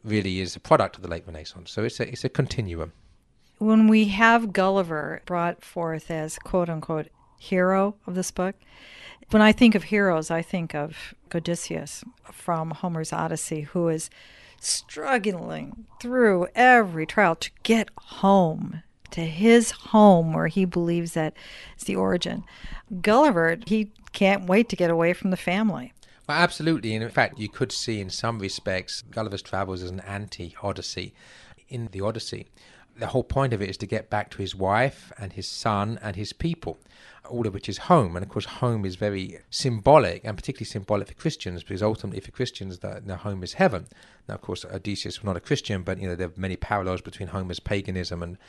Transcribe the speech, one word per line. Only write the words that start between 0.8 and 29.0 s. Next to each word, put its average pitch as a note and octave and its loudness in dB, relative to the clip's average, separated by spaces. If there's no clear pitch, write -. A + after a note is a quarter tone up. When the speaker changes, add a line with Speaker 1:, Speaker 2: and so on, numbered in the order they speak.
Speaker 1:
of F#2+ -16
the F2+ -10
late E2+ -8
Renaissance. D#2+ -16
So G#2+ -4
it's - -4
a, A#2+ -4
it's - -10
a B2 -4
continuum. E2+ -4
Speaker 2:
When A3 6
we G#3+ 6
have A3+ 4
Gulliver E3 0
brought F3 -4
forth D#3+ -6
as D#3 -6
quote-unquote D#3+ -4
hero F#3+ 0
of F3+ -8
this F#3 -4
book, F#3+ -4
when G#3+ 6
I G#3+ 10
think A3 8
of F#3+ 0
heroes, F#3 2
I E3 0
think E3 -6
of D3+ -8
Odysseus E3 -6
from D#3+ -4
Homer's E3 -6
Odyssey, D#3+ -4
who E3+ -2
is D#3+ -2
struggling F#3+ -4
through A#3 4
every G#3+ 6
trial F3 4
to - -10
get A3 2
home, F3 2
to E3+ -4
his A3 6
home F3+ 6
where E3 0
he F#3+ 2
believes E3+ -2
that D#3 -2
is - -14
the F#3+ -4
origin. F#3 -2
Gulliver, G#3+ 4
he G#3+ 0
can't G3 2
wait G3+ 4
to - -4
get E3+ 2
away E3+ 2
from F#3 -2
the F3+ 0
family. F3+ -2
Speaker 1:
Well, D3 -2
absolutely. D#3+ 0
And A2 -2
in A2+ -6
fact, A#2 0
you G#2+ -6
could - -4
see A2 -4
in F#2 -8
some A2+ -4
respects F#2+ -6